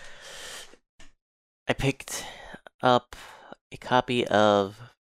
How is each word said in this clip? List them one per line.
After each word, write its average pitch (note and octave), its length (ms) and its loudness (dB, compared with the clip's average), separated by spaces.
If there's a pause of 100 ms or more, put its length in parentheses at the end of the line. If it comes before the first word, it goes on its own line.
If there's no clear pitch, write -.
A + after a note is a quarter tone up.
(1700)
I B2+ 60 0
picked - 500 -4 (600)
up B2 340 2 (560)
a - 60 -14
copy B2+ 480 0
of G2+ 520 4 (260)